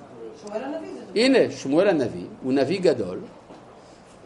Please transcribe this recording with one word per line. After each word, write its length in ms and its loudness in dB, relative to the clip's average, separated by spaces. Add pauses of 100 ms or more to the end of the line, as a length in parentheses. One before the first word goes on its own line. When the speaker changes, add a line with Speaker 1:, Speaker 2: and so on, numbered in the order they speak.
(420)
Speaker 1:
שמואל 220 -8
הנביא 300 -8
זה 120 -14
דוגמה. 160 0 (160)
Speaker 2:
הנה, 120 4
שמואל 380 2
הנביא 380 0 (160)
הוא 100 0
נביא 280 2
גדול, 380 0 (1080)